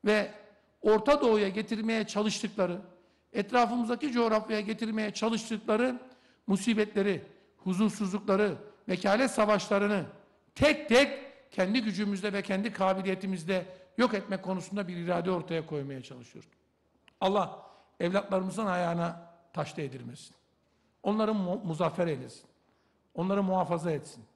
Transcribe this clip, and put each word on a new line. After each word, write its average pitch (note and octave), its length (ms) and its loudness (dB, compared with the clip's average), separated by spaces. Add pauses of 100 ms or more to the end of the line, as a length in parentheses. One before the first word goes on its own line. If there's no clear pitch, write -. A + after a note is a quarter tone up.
Ve G#3 260 2 (500)
Orta A3 400 6
Doğu'ya G#3+ 280 4
getirmeye A3 580 -2
çalıştıkları, G3 720 -2 (520)
etrafımızdaki A#3+ 760 0
coğrafyaya G#3+ 500 2
getirmeye G#3+ 520 -4
çalıştıkları A3+ 880 0 (480)
musibetleri, G3+ 760 2 (340)
huzursuzlukları, G3 1000 0 (320)
vekalet G3+ 420 2
savaşlarını G3+ 720 2 (500)
tek - 340 2
tek C#4 380 4 (240)
kendi G3 300 0
gücümüzle G3+ 520 -2
ve G3 80 -2
kendi G3 320 -2
kabiliyetimizle F#3+ 920 -2 (320)
yok A#3+ 160 4
etme G3 280 -4
konusunda F#3+ 460 -6
bir F3 100 -8
irade F3 340 -2
ortaya E3 340 -2
koymaya C#3 380 -8
çalışıyoruz. A#2+ 460 -20 (720)
Allah F#3+ 500 0 (280)
evlatlarımızın F#3+ 680 0
ayağına E3+ 680 -2 (220)
taş D3+ 240 -6
değdirmesin. B2+ 580 -10 (680)
Onları G#3+ 300 2
mu-, F#3+ 320 -2
muzaffer E3 420 0
eylesin. B2+ 380 -6 (680)
Onları F#3+ 300 0
muhafaza F3 480 0
etsin. - 320 -8 (120)